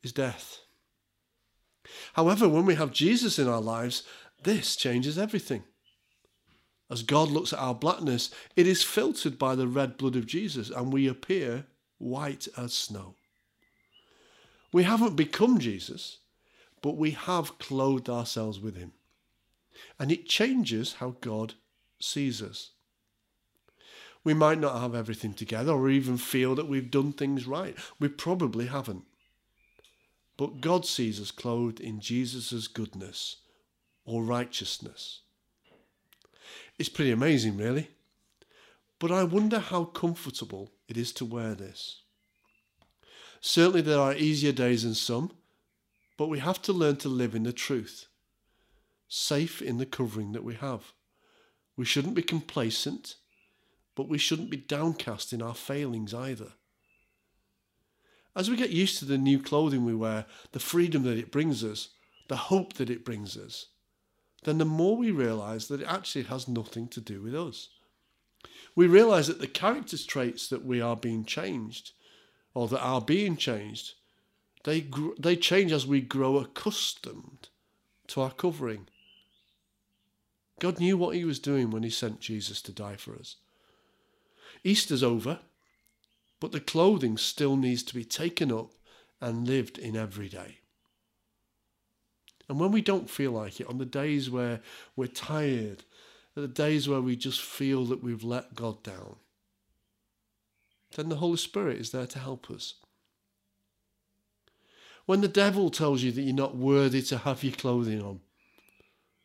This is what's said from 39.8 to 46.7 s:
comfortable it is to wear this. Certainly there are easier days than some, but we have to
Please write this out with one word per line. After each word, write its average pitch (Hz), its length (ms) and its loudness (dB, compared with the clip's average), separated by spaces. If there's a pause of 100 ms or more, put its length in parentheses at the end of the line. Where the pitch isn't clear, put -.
comfortable 131 880 -6 (160)
it 113 80 -6
is 117 160 -4
to - 120 -6
wear 113 300 -4
this. - 480 -14 (1400)
Certainly 175 420 6
there 151 180 4
are 139 140 4
easier 151 380 2
days 123 320 2
than 113 100 0
some, 123 380 -2 (840)
but 151 120 -2
we 151 100 -2
have 170 240 -2
to 202 100 0